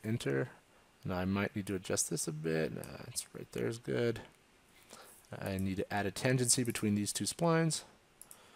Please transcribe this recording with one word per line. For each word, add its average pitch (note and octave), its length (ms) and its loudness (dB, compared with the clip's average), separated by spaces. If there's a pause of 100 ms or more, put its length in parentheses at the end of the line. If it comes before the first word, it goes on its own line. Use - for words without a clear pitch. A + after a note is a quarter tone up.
enter. C3 460 0 (540)
Now G2 120 0
I F2+ 80 0
might G2 320 2
need G2 100 -2
to G2+ 80 -2
adjust G2 360 0
this A2+ 180 -2
a E2 40 -4
bit. D#2+ 420 0
Nah, - 340 -10
it's - 260 -6
right - 180 -12
there A#2+ 140 0
is A#2 120 -2
good. A#2 420 0 (1160)
I G2 220 -2
need F#2+ 180 0
to - 160 -2
add G2+ 140 2
a F#2+ 60 0
tangency B2+ 520 4
between G#2+ 300 2
these G#2 180 2
two - 120 -2
splines. E3 580 2 (720)